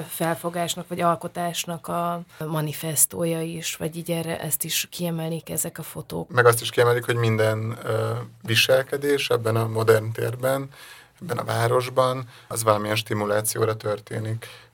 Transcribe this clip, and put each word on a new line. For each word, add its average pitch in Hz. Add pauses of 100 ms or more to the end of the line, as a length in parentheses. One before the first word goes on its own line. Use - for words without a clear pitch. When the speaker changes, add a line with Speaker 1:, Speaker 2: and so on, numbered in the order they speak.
Speaker 1:
felfogásnak, 170
vagy 175
alkotásnak 170
a 170 (240)
manifestója 160
is, 165
vagy 170
így 170
erre, 165
ezt -
is -
kiemelik 165
ezek 165
a 165
fotók. -
Speaker 2:
Meg 120
azt 117
is 117
kiemelik, 120
hogy 120
minden, 110
ö, 110 (320)
viselkedés 131
ebben 113
a 113
modern 110
térben, 123 (520)
ebben 120
a -
városban, 127 (200)
az 110
valamilyen 107
stimulációra 107
történik. 110 (280)